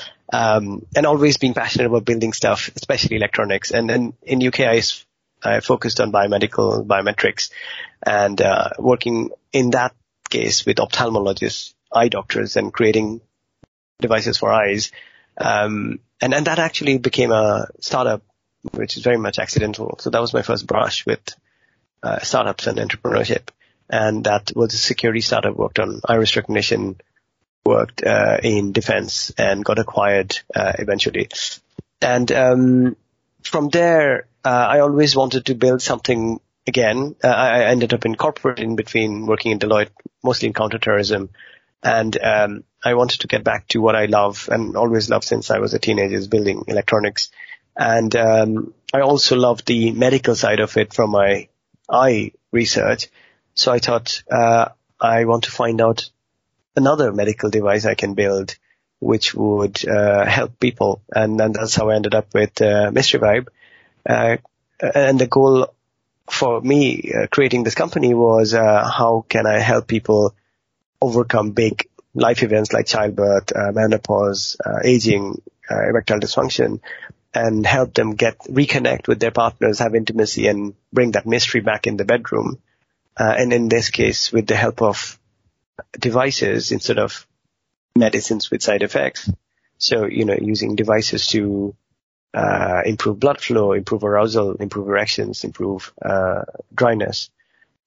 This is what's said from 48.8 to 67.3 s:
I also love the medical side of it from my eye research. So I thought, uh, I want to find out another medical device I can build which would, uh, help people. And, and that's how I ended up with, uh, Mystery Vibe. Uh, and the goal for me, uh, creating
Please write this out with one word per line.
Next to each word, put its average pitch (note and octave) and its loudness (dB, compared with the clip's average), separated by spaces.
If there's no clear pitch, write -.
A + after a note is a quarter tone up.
I C3+ 2
also C#3 4
love A#2+ 2
the A2+ 0
medical B2+ 2
side G#2+ 0
of G#2+ -2
it G#2+ 0
from A2 2
my G2+ 2
eye A#2 2
research. A2+ 0
So - 0
I A#2+ 2
thought, A#2 -4
uh, A#2 2
I A2+ 2
want A#2 0
to - -4
find A#2 -2
out A2+ 0
another C#3 2
medical G#2 -2
device G#2 0
I G#2 0
can G2+ -4
build G2 -2
which A2+ 0
would, G#2 -2
uh, G#2 2
help A#2 -2
people. G#2 0
And, A2 0
and A2 2
that's A2 -4
how G#2+ 2
I G#2+ 4
ended G#2 -2
up - 0
with, G#2 2
uh, G#2 4
Mystery C3 2
Vibe. A2 2
Uh, A#2 2
and C3+ 2
the B2+ 2
goal C3+ 4
for A#2 0
me, C#3 2
uh, - 0
creating B2 2